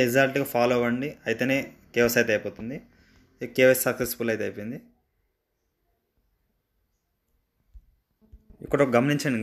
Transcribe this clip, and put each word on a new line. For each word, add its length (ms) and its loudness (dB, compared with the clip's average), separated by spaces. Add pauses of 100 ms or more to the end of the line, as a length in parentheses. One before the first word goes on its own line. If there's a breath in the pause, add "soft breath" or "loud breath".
ఎగ్జాక్ట్‌గా 460 2
ఫాలో 260 2
అవ్వండి, 300 -2 (180)
అయితేనే 300 -2 (380)
కేవైసీ 260 2
అయితే 140 2
అయిపోతుంది. 420 -6 (680 soft breath)
ఈ 20 -8 (120)
కేవైసీ 280 6
సక్సెస్‌ఫుల్ 460 -4
అయితే 140 -4
అయిపోయింది. 320 -10 (4000)
ఇక్కడ 200 2
ఒక 100 -2
గమనించండి 460 0